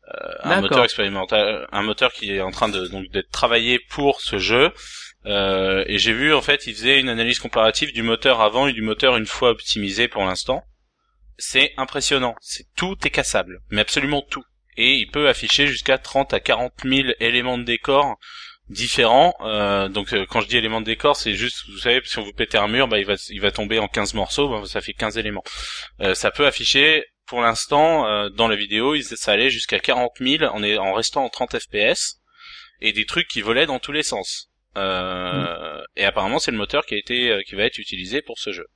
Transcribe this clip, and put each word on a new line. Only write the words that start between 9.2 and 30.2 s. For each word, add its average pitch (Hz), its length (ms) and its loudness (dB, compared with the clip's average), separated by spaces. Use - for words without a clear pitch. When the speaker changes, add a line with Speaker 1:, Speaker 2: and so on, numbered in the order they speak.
Speaker 1:
fois 120 240 2
optimisé 104 560 -2
pour 101 180 -2
l'instant. 95 380 -2
C'est - 400 2
impressionnant. 131 640 0
C'est, - 240 -12
tout 190 300 -2
est 196 60 0
cassable. 92 480 -2
Mais 107 120 0
absolument 139 460 0
tout. - 160 -10
Et 123 180 6
il 110 160 -2
peut 147 160 4
afficher 131 400 4
jusqu'à 131 300 2
trente - 360 -2
à 101 60 0
quarante 123 460 -2
mille 131 340 0
éléments 120 380 0
de 120 60 -6
décor 135 520 0
différents. 120 720 4
Euh, 101 480 0
donc, 101 240 -4
euh, 98 140 0
quand 113 140 0
je 104 60 -6
dis 123 100 0
éléments 110 240 0
de 107 40 -8
décor, 113 300 2
c'est 107 200 -4
juste, 113 340 -6
vous 98 80 -16
savez, 123 280 2
si - 120 -6
on 110 60 -6
vous 101 100 -12
pétait 113 240 -2
un 104 120 2
mur, 123 180 2
bah, 110 100 0
il 101 80 0
va, 101 100 0
il 101 120 -10
va 101 100 2
tomber 110 280 -2
en 104 100 -2
quinze 101 240 -2
morceaux, 107 360 -2
bah, 107 160 -4
ça 98 160 -6
fait 107 120 -10
quinze 107 240 -4
éléments. 104 260 -6
Euh, 95 160 2
ça 107 160 0
peut 143 160 4
afficher, 143 560 4
pour 123 140 -2
l'instant, 143 680 2
euh, 104 220 0
dans 110 180 2
la 107 80 2
vidéo, 107 400 0
il, 143 80 -2
ça - 300 -2
allait 120 160 4
jusqu'à 113 300 -2
quarante 123 420 0